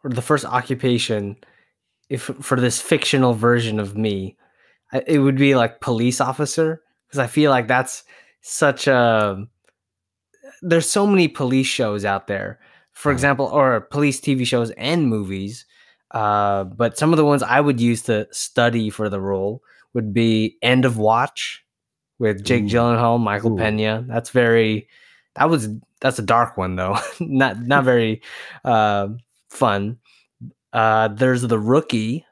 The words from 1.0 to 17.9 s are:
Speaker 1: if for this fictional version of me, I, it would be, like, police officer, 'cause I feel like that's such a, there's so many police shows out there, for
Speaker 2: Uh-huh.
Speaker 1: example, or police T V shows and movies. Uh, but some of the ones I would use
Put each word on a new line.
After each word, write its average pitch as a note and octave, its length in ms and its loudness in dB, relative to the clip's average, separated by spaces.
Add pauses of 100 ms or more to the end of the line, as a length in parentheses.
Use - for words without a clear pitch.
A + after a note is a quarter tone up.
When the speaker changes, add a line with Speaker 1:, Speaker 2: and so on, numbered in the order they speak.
Speaker 1:
if B2+ 140 -6
for C3 380 -4
this B2 200 0
fictional C3 540 2
version A2+ 460 0
of G2+ 160 -8
me, G2 400 -4 (560)
I, C3 140 -4
it D#3 120 2
would C3+ 180 2
be, C#3 200 4
like, A#2 240 0
police B2 400 0
officer, D3+ 640 -2 (280)
'cause C#3+ 80 -6
I B2+ 80 0
feel D3 240 2
like B2 160 2
that's B2+ 380 -2 (380)
such - 440 -2
a, A2 580 2 (1160)
there's E3 280 0
so G3+ 180 2
many F#3+ 200 4
police C3 400 0
shows G#2 380 -2
out G2 240 -2
there, G2 320 -6 (320)
for - 180 -4
Speaker 2:
Uh-huh. C#3 60 2
Speaker 1:
example, C3+ 300 0
or C3 340 2
police C#3+ 400 -2
T C#3+ 140 0
V B2+ 100 -2
shows A#2+ 280 0
and D3+ 360 0
movies. G2+ 580 -6 (460)
Uh, G#2 520 0
but G#2 340 -2
some D#3 140 2
of E3 40 4
the D#3 80 4
ones C#3+ 180 2
I B2 180 2
would C#3+ 200 0
use A#2 220 0